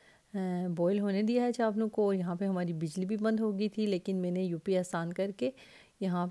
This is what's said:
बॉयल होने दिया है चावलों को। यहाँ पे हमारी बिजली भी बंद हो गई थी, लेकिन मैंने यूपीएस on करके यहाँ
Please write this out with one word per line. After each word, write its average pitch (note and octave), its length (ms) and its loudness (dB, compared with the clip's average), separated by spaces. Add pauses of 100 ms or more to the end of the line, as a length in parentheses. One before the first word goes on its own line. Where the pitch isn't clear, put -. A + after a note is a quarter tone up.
(340)
बॉयल F3+ 640 0
होने G3+ 240 2
दिया A#3+ 200 2
है B3 100 2
चावलों A3 360 0
को। G#3 240 2
यहाँ F3+ 220 -2
पे F#3+ 100 -4
हमारी F3+ 300 0
बिजली E3 300 -2
भी G#3 140 -2
बंद A3 200 2
हो A3 140 2
गई G3+ 160 0
थी, G#3+ 180 -2
लेकिन F#3+ 300 0
मैंने F3+ 260 0
यूपीएस F3+ 520 0
on E3+ 180 -4
करके G3 400 -2 (480)
यहाँ F3+ 300 0